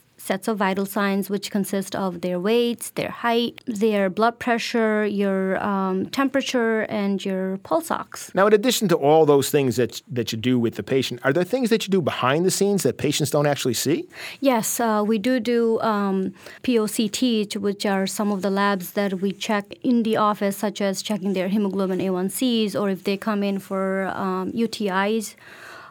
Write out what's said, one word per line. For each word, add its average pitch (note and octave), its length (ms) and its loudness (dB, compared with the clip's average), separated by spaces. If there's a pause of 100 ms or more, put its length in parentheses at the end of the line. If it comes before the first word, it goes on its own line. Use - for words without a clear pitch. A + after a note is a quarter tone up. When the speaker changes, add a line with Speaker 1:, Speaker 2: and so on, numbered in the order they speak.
(160)
Speaker 1:
sets F#3+ 320 -4
of A3+ 80 0
vital F#3+ 300 0
signs, G3 420 0
which G3+ 220 -4
consist G3 440 -2
of F3+ 280 -4
their F3+ 180 -2
weight, A#3 540 0
their - 160 -4
height, A#3 560 -2
their G#3 420 2
blood A3 300 0
pressure, A3+ 680 0
your, G3 580 0
um, F#3+ 440 0
temperature, B3+ 840 0
and G3+ 380 -2
your F#3+ 320 -4
pulse E4 320 -2
ox. - 440 -8
Speaker 2:
Now, F#3+ 120 6
in G#3+ 80 6
addition A3 340 4
to E3+ 60 4
all D3+ 320 6
those C#3+ 240 6
things C3+ 260 2
that, A#2+ 240 0 (100)
that A#2+ 220 -2
you B2 60 -4
do B2 200 2
with A2+ 180 0
the G#2 60 -6
patient, B2+ 420 0
are C#3 100 4
there F3+ 100 2
things A#3+ 240 0
that A3+ 180 2
you F#3+ 40 -4
do F#3+ 100 2
behind C#3 460 2
the F3+ 40 4
scenes G3 340 2
that B2 120 2
patients D3 320 -2
don't D3 160 2
actually C#3 300 0
see? E3+ 340 -2 (320)
Speaker 1:
Yes, B3+ 400 0
uh, G#3+ 260 2
we A3 120 2
do B3+ 220 0
do, A#3 400 0
um, G3 520 0 (300)
P A#3+ 160 2
O G#3+ 80 2
C A3 200 -2
T, G#3+ 400 0 (120)
which G3+ 260 -4
are G3 220 0
some G3+ 260 -2
of F#3+ 80 -2
the G3 100 0
labs G3 420 0
that G3 280 -2
we G3 100 -2
check G3+ 520 -4
in A#3+ 220 2
the A3 120 0
office, G#3 400 0
such G3+ 240 -4
as F#3+ 220 -2
checking G3 320 -2
their F#3 140 -2
hemoglobin F#3+ 520 0
A F#3+ 80 -2
one F#3 220 -2
Cs, A3 440 0
or G#3 140 0
if F#3+ 160 -4
they G3 140 -2
come G#3 240 -2
in G3+ 160 -2
for, F#3+ 560 -4
um, F#3 400 -4
U A3+ 140 0
T G#3+ 200 -4
Is, G#3 480 -2 (540)